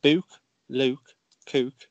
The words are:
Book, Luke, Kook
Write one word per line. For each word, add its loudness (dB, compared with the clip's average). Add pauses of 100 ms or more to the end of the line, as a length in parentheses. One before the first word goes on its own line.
Book, 2 (420)
Luke, -4 (320)
Kook -6